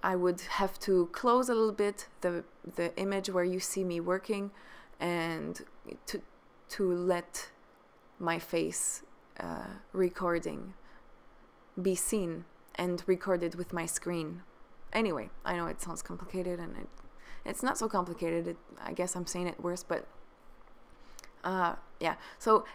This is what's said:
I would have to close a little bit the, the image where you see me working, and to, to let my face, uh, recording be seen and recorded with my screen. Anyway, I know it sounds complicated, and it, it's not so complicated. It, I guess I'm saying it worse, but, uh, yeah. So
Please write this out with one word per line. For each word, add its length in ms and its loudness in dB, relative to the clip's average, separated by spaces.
I 120 4
would 280 4
have 380 0
to 320 6
close 360 6
a 60 4
little 180 6
bit 340 0
the, 240 0
the 200 0
image 320 0
where 160 4
you 140 2
see 240 0
me 160 0
working, 540 0
and 600 0
to, 160 -6
to 220 2
let 580 0
my 200 0
face, 640 0
uh, 260 -6
recording 840 0
be 140 4
seen 480 0
and 320 0
recorded 480 2
with 160 -6
my 120 0
screen. 580 -4
Anyway, 360 2
I 120 0
know 100 -2
it 140 -4
sounds 220 -6
complicated, 580 -4
and 160 -8
it, 120 -6
it's 200 -4
not 120 2
so 120 0
complicated. 580 0
It, 100 -4
I 120 -8
guess 240 0
I'm 100 -4
saying 220 -2
it 120 -6
worse, 220 -2
but, 240 -4
uh, 320 2
yeah. 160 2
So 260 8